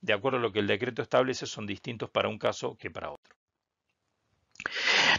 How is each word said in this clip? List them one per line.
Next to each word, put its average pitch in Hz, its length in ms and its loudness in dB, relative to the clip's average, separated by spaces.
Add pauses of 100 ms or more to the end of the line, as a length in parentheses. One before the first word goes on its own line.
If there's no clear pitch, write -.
de 107 100 0
acuerdo 127 240 0
a 120 60 0
lo 107 100 0
que 104 60 0
el 104 80 2
decreto 110 340 0
establece, 127 460 2
son 110 180 -8
distintos 107 460 -8
para 101 180 2
un 107 100 -6
caso 113 380 -2
que 101 140 -10
para 78 220 -10
otro. - 220 -20 (1800)